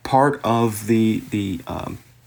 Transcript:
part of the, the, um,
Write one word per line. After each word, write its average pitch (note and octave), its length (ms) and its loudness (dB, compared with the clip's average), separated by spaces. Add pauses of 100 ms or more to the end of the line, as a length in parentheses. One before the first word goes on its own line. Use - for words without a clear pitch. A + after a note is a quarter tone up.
part C#3+ 400 2
of A2 440 0
the, A2 340 2 (100)
the, G2 340 -4
um, - 320 -8 (300)